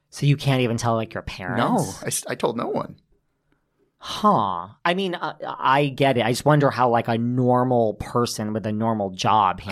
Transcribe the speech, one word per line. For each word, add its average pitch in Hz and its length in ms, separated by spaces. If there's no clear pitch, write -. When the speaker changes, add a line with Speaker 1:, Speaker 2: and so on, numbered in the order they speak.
Speaker 1:
So - 160
you 143 140
can't 135 240
even 117 160
tell, 117 160
like, 110 180
your 95 140
Speaker 2:
No, - 80
Speaker 1:
parents? 107 680
Speaker 2:
I - 40
s-, - 200
I - 100
told - 200
no 277 120
one. - 280
Speaker 1:
Huh. 101 720
I 175 100
mean, 185 200
uh, 170 200
I 139 300
get 135 280
it. 117 80
I 113 60
just 120 140
wonder 143 260
how, 120 200
like, 117 180
a 117 100
normal 123 760
person 113 580
with 107 140
a 107 60
normal 107 380
job 92 500
Speaker 2:
I - 120